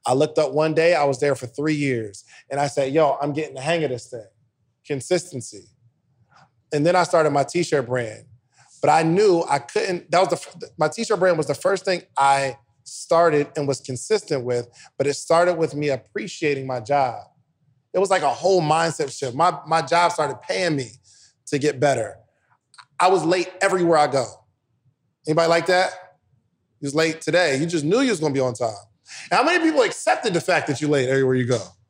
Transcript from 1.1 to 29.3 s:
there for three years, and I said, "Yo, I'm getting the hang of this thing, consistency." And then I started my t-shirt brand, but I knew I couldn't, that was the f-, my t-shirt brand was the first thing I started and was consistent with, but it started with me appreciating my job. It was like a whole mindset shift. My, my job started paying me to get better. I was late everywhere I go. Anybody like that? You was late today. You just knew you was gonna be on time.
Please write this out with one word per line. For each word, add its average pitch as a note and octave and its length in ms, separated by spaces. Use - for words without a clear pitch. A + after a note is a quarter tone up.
there C#3+ 160
for B2 100
three D3+ 300
years, B2 480
and C3+ 80
I C#3+ 80
said, C#3 260
"Yo, C#3+ 300
I'm D3 100
getting C#3 220
the C3 60
hang D#3+ 240
of C3+ 60
this B2 200
thing, A2+ 160
consistency." C3+ 840
And D3 120
then F3 120
I F3+ 80
started D#3+ 260
my C#3 140
t-shirt D#3 420
brand, A2+ 380
but C#3+ 100
I D#3+ 140
knew F3 440
I C#3+ 120
couldn't, F#3+ 500
that E3+ 80
was F#3 120
the E3+ 60
f-, - 120
my D#3 120
t-shirt G#3+ 320
brand F3+ 180
was D3+ 80
the C#3+ 80
first F#3 300
thing F3+ 180
I C#3 420
started E3 640
and D3 120
was C3+ 120
consistent C#3 640
with, A#2+ 220
but C#3 100
it C#3+ 80
started E3+ 420
with D#3 200
me D3 140
appreciating C#3+ 760
my B2+ 140
job. B2 420
It F3+ 60
was F#3+ 100
like F#3 120
a D3 60
whole F3 320
mindset D#3 560
shift. B2 180
My, D#3+ 320
my D#3+ 160
job E3 300
started C#3+ 300
paying F#3 340
me B2 140
to D3 120
get C3+ 220
better. A#2+ 360
I F3 80
was F#3 160
late F3+ 260
everywhere F3+ 360
I D3 100
go. C3 180
Anybody E3 220
like E3+ 180
that? F#3 240
You D3 60
was C#3 80
late D#3+ 280
today. D#3+ 340
You C#3+ 80
just E3 220
knew G3+ 140
you C4+ 100
was F3+ 100
gonna D3+ 140
be C3+ 60
on B2+ 120
time. A#2 160